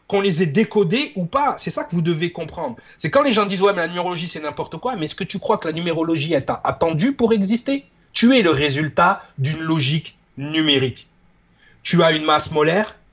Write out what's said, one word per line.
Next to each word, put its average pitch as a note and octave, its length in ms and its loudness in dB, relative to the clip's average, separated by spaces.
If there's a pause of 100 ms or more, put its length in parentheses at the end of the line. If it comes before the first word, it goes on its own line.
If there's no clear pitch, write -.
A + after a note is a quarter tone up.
qu'on G3+ 120 0
les F#3+ 220 2
ait F3+ 40 2
décodés G#3 680 0
ou F3+ 120 -4
pas. C#4 320 0
C'est - 120 -8
ça - 140 -6
que - 100 -8
vous E3+ 80 0
devez E3+ 300 -2
comprendre. D3+ 440 -8 (200)
C'est D#3 140 -6
quand C#4 120 4
les C#4 100 2
gens G#3 140 2
disent, « F#3+ 160 -4
Ouais, G3+ 100 6
mais F3 100 -2
la E3 60 -2
numérologie, F3 380 -4
c'est D#3+ 140 -8
n'importe D3+ 380 -8
quoi. » B3 180 -6
Mais D#3+ 80 -4
est-ce D3+ 100 -6
que - 100 -8
tu F#3 140 -8
crois G#3 200 0
que E3+ 100 -8
la D#3+ 60 -2
numérologie E3 580 -2
est C3+ 180 0
a-, A#2+ 140 -4
attendue E3 500 0
pour A3+ 180 2
exister ? A#3 520 0 (280)
Tu B3 240 6
es A#3 60 6
le E3+ 80 4
résultat D3+ 720 0 (140)
d'une D#3 240 -2
logique D#3+ 560 -2 (220)
numérique. C#3+ 680 0 (760)
Tu E3+ 200 2
as E3 100 6
une D#3 120 -2
masse D3+ 260 2
molaire. E3 460 0 (160)